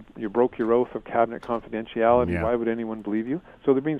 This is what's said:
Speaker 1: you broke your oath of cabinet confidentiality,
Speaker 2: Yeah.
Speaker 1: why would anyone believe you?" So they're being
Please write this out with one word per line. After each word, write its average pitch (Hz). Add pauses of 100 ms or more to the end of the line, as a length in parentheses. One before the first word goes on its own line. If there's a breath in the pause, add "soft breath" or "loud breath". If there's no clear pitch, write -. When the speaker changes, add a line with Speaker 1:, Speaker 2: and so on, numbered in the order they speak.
(160)
Speaker 1:
you 113
broke 120
your 113
oath 120
of 110
cabinet 117
confidentiality, 117
Speaker 2:
Yeah. 87
Speaker 1:
why 120
would 117
anyone 113
believe 107
you?" 147 (240 loud breath)
So 139
they're 135
being 147